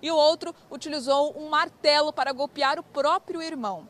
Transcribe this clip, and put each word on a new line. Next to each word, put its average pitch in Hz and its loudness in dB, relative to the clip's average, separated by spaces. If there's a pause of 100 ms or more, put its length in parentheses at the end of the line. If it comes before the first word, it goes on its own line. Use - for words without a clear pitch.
e 294 -4
o 330 2
outro 311 2 (160)
utilizou 285 -2
um 302 -10
martelo 302 2
para 277 -2
golpear 285 -2
o - -14
próprio 330 -2
irmão. 233 -8